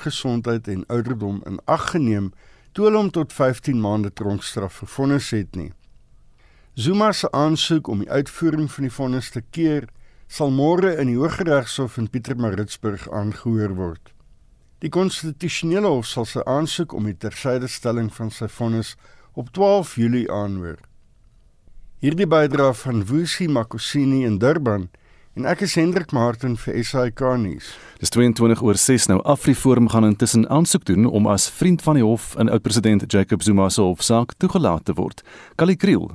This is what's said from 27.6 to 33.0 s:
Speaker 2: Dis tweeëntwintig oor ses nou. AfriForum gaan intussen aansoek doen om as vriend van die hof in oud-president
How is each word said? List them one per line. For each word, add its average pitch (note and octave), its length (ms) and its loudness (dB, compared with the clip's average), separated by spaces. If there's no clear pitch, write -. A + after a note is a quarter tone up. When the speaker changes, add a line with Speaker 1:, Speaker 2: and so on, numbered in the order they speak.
Speaker 2:
Dis - 100 -4
tweeëntwintig A#2 520 4
oor G#2+ 120 4
ses B2 320 2
nou. F#2+ 160 4
AfriForum B2+ 680 4
gaan A2+ 160 4
intussen A2 460 4
aansoek D#3+ 340 2
doen F#2+ 220 4
om G#2 200 4
as - 240 2
vriend F3 320 2
van D3+ 120 4
die C3 80 6
hof A2 360 0
in A2+ 120 2
oud-president G#2+ 560 2